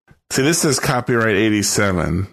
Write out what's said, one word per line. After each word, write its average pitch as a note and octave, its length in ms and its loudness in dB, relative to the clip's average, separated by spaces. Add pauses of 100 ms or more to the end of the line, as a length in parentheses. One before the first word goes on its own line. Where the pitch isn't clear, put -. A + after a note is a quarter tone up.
(300)
see, C3+ 120 0
this E3 220 0
is C#3 140 2
copyright A#2 580 0
eighty-seven. G2 960 0